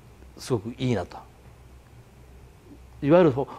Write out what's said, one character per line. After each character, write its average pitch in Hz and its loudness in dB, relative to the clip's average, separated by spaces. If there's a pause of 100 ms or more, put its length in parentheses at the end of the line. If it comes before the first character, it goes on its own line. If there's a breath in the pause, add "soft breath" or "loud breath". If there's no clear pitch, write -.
(380)
す - -6
ご 113 -2
く 113 -12
い 127 -2
い 117 0
な 90 -4
と。 - -18 (1800)
い 143 -2
わ 160 8
ゆ 185 6
る 147 4
ほ-、 127 -4 (120 loud breath)